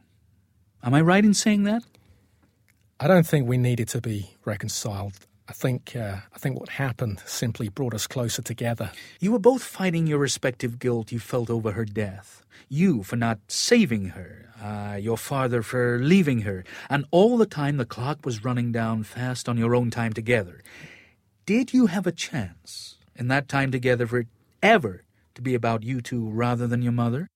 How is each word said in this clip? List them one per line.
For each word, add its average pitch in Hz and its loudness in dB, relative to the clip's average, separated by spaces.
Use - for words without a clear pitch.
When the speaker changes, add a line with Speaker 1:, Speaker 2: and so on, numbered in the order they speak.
Speaker 1:
Am 127 0
I 151 6
right 180 6
in 208 6
saying 208 2
that? 226 0
Speaker 2:
I 135 -2
don't 175 6
think 139 2
we 127 2
needed 123 2
to 120 -4
be 104 -6
reconciled. 101 -6
I - -18
think, - -4
uh, 104 -6
I - -20
think 131 -4
what - -14
happened 120 -4
simply 117 -4
brought 117 -4
us 104 -4
closer 120 -4
together. 117 -4
Speaker 1:
You 190 0
were 240 2
both 240 6
fighting 165 0
your 151 2
respective 127 -2
guilt 120 -2
you 120 -4
felt 117 -4
over 113 -2
her 110 -4
death. 101 -8
You 147 2
for 95 -8
not 117 0
saving 120 2
her, - -18
uh, 104 -8
your 110 -2
father 123 -2
for 120 0
leaving 143 4
her, 98 -6
and 139 -2
all 220 6
the 220 4
time 147 -2
the 123 0
clock 131 -6
was 113 -6
running 123 -2
down 113 -2
fast 127 -6
on 117 0
your 117 2
own 123 2
time 113 -4
together. 110 -2
Did 240 0
you 254 6
have 185 0
a 175 0
chance - -10
in 123 -6
that 135 2
time 135 0
together 123 2
for 120 0
it 120 -4
ever 151 4
to - -16
be 127 -2
about 113 0
you 127 -4
two 120 -6
rather 120 -2
than 120 -2
your 120 0
mother? 120 -2